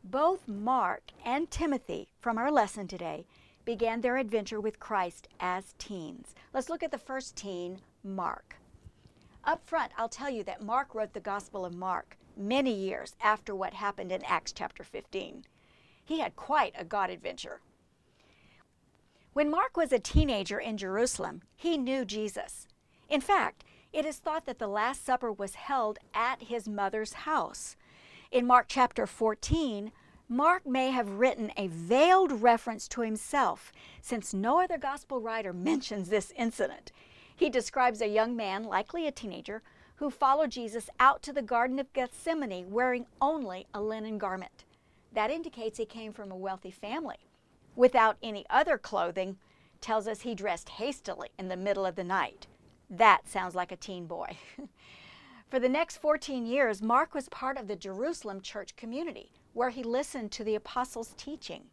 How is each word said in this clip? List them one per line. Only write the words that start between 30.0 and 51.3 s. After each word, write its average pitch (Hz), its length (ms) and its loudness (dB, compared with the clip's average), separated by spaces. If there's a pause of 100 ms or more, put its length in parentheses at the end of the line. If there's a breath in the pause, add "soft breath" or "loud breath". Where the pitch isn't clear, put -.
Mark 311 360 4
may 262 260 2
have 208 280 0
written 233 380 4
a 196 100 -2
veiled 254 720 6
reference 226 480 4
to 247 120 -4
himself, 220 720 0 (280 loud breath)
since - 320 -6
no 233 280 4
other 359 160 0
gospel 277 420 -6
writer 220 320 -4
mentions 202 560 -2
this 196 300 2
incident. 226 560 -2 (420 loud breath)
He 339 140 2
describes 247 500 2
a 226 80 0
young 220 260 4
man, 208 300 -2
likely 220 440 -2
a 285 40 -2
teenager, 208 500 -10 (340 soft breath)
who 294 140 -2
followed 277 400 4
Jesus 226 480 -8
out 262 240 8
to 294 120 -10
the 277 80 0
Garden 247 360 2
of 269 140 -4
Gethsemane 247 800 -4
wearing 247 340 2 (140)
only 262 540 0
a 202 80 -4
linen 220 360 -4
garment. 185 460 -6 (480 soft breath)
That 220 180 2
indicates 277 480 -6
he 226 80 -2
came 220 280 -12
from 202 180 -14
a 185 60 -12
wealthy 190 340 -8
family. 240 460 -8 (580)
Without 240 480 8
any 208 260 -8
other 277 280 4
clothing, 185 580 -2 (460 soft breath)
tells 220 260 0
us 214 140 -6
he 233 140 -4
dressed 185 340 -4
hastily - 680 -8